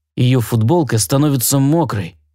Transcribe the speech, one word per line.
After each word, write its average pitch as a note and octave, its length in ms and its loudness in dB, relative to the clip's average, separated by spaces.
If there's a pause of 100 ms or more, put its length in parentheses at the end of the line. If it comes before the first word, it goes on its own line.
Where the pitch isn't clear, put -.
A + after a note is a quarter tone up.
(160)
Ее B2 240 2
футболка A#2+ 580 0
становится C#3 600 0
мокрой, C3+ 580 0 (180)